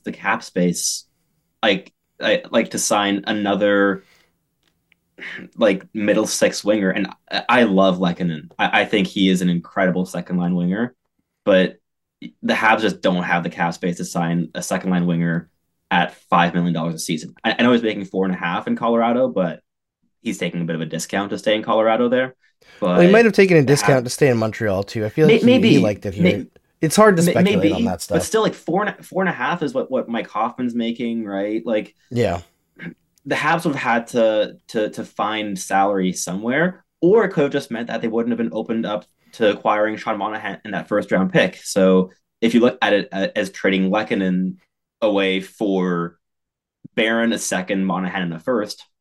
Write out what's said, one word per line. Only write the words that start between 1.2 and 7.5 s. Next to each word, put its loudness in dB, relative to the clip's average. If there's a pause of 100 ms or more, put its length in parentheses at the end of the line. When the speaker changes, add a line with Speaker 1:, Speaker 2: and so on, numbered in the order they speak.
Speaker 1:
like, -2 (260)
I, 0
like, 0
to -6
sign 0
another, 0 (1500)
like, 0
middle 2
six -2
winger. 2
And -4 (240)
I, -6
I 4